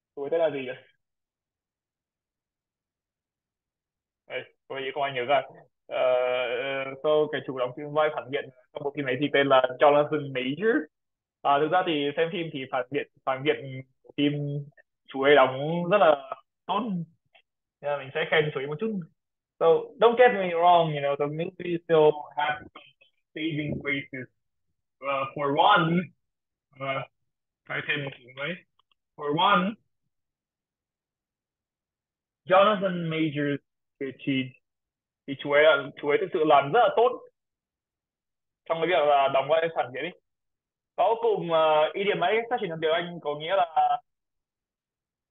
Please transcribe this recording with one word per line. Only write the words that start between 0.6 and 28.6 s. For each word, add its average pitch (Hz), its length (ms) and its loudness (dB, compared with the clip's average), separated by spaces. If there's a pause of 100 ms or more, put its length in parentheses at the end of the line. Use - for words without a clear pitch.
vậy? 123 80 -10 (3500)
Đây, 131 160 -12 (240)
có 135 140 -10
gì 135 120 -8
không 143 100 -6
ai 139 100 -4
nhớ 123 120 -4
ra. 135 160 2 (460)
Ờ, 127 100 -8 (600)
ờ, 135 360 -6 (100)
so 151 60 0 (220)
cái 135 160 -6
chú 131 100 -8
đóng 131 200 -4
phim 147 160 -10
vai 151 220 2
phản 123 160 -10
diện 135 180 -6 (240)
trong - 100 -12
bộ 139 120 -6
phim 143 100 -4
này 127 140 -2
thì 143 140 0
tên 139 140 4
là 131 140 6 (180)
Jonathan 143 540 2
Major. 151 520 -2 (560)
À, 143 180 2
thực 156 120 0
ra 180 140 2
thì 147 320 -2
xem 165 140 0
phim 170 220 -6
thì 131 180 -10
phản 127 200 -4
diện, 135 160 -6 (180)
phản 131 200 -4
diện 135 360 -4 (220)
của - 140 -20
phim 147 160 2 (720)
chú 135 140 -6
ấy 143 140 6
đóng 139 560 2
rất 208 60 4
là 151 380 2 (300)
tốt. 196 160 -4 (1000)
Nên 143 100 -6
là 143 60 -4
mình 135 160 -12
sẽ 160 180 -4
khen 156 220 2
chú 139 60 -6
ấy 139 80 -6
một 151 120 -8
chút. 220 200 -4 (600)
So, 165 60 2 (340)
don't 233 180 4
get 247 140 6
me 190 180 -2
wrong, 170 440 4
you 143 80 -6
know, 143 140 0
the 147 100 -2
movie 170 580 -6
still 151 280 6 (260)
had 147 220 -2
some - 260 -20 (500)
saving 151 480 -6
graces. 139 460 -8 (720)
Uh, 135 320 -4
for 143 220 -2
one, 170 400 4 (760)
uh, 135 360 -8 (560)
phải 143 200 -8
thêm 151 160 -4
một 139 140 -10
chút 127 60 -20 (120)
nữa. 135 80 -12 (720)